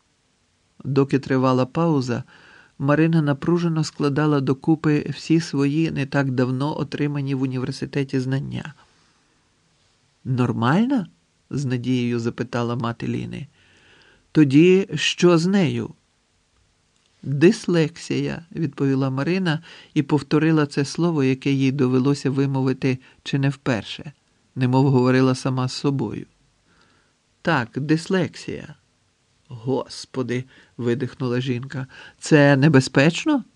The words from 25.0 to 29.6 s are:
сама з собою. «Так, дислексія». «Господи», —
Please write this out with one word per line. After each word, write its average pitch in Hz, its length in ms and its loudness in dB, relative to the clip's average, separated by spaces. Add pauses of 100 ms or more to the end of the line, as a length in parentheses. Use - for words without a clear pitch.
сама 127 340 -4
з - 40 -6
собою. 131 540 -4 (1160)
«Так, 131 340 -2
дислексія». 156 960 -4 (720)
«Господи», — 123 960 -6 (320)